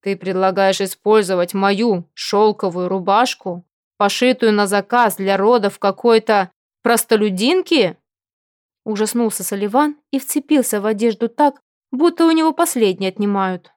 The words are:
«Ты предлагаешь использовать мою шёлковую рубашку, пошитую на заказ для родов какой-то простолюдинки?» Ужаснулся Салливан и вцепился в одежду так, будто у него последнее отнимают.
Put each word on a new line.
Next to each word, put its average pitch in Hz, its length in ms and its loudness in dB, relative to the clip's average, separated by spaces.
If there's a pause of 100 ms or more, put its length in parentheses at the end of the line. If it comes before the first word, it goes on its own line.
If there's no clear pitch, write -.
«Ты 196 140 -6
предлагаешь 190 640 0
использовать 190 720 0
мою 196 600 0
шёлковую 202 760 -2
рубашку, 190 760 -2 (320)
пошитую 226 560 0
на 208 140 0
заказ 208 480 0
для 196 220 -2
родов 202 420 2
какой-то 208 720 2 (320)
простолюдинки?» 226 1120 0 (880)
Ужаснулся 214 600 -2
Салливан 220 540 -2 (140)
и 269 80 -2
вцепился 269 600 -2
в 196 60 -6
одежду 220 420 -2
так, 285 340 -2 (300)
будто 330 340 0
у 320 60 4
него 320 220 2
последнее 196 560 0
отнимают. 190 680 -4